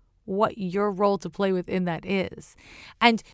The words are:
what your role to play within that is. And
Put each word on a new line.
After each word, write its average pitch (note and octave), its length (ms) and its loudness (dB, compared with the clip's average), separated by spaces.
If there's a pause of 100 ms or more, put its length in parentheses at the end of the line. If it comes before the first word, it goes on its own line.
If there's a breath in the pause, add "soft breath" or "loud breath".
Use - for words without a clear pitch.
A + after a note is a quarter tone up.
(260)
what G3+ 320 0
your G3+ 340 0
role G3 260 2
to F#3 120 -10
play F#3+ 240 0
within F#3 320 -2
that E3+ 200 -4
is. - 480 -4 (460 loud breath)
And A#3 240 4 (100)